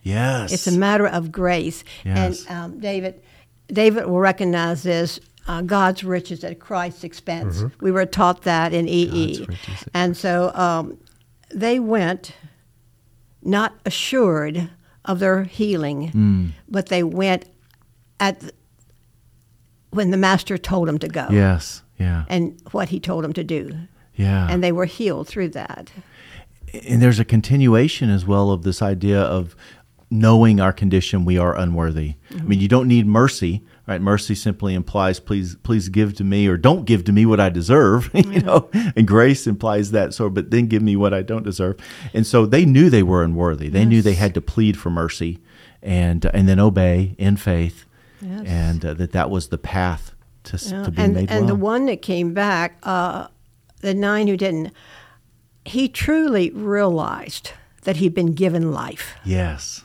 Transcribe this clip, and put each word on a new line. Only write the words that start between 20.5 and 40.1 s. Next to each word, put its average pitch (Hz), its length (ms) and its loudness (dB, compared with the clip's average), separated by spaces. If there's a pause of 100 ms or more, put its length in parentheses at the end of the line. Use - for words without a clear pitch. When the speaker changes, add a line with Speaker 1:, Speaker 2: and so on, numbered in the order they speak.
Speaker 2:
told 175 300 -2
them 151 120 -4
to 160 100 -6
go. 156 200 -8
Speaker 1:
Yes, 98 540 2 (160)
yeah. 87 300 -2
Speaker 2:
And 170 300 -4 (120)
what 196 180 -4
he 185 100 -6
told 165 240 -4
them 156 100 -6
to 165 100 -6
do. 151 300 -6 (420)
Speaker 1:
Yeah. 98 340 0
Speaker 2:
And 180 140 0
they 175 80 2
were 175 140 -2
healed 160 420 -6
through 180 220 -6
that. - 420 -14 (960)
Speaker 1:
And 120 140 2
there's 123 180 6
a 117 60 2
continuation 123 840 4
as 95 160 0
well 101 260 2
of 87 120 -2
this 92 180 -2
idea 98 400 0
of 90 340 -2 (540)
knowing 113 500 6
our 95 140 4
condition, 92 520 0
we 90 120 2
are 87 200 2
unworthy. 80 560 -2 (160)
Speaker 2:
Mm-hmm. 90 100 -12
Speaker 1:
I 80 40 -8
mean, 98 160 2
you 98 80 2
don't 127 200 4
need 117 200 6
mercy, 104 560 2 (240)
right? 92 120 -4
Mercy 101 360 0
simply 98 400 -4
implies, 92 440 -2
"Please, 92 440 -6
please 104 260 0
give 101 280 2
to 101 60 -4
me," 101 240 2
or, 90 80 4
"Don't 131 300 2
give 98 200 2
to 104 60 2
me 104 140 6
what 107 140 4
I 95 100 4
deserve," 107 600 2
<laughs> - 20 -10
you 196 160 6
Speaker 2:
Yeah. 196 120 0
Speaker 1:
know? - 280 2 (260)
And 110 120 6
grace 123 400 4
implies 104 440 -2
that, 98 220 0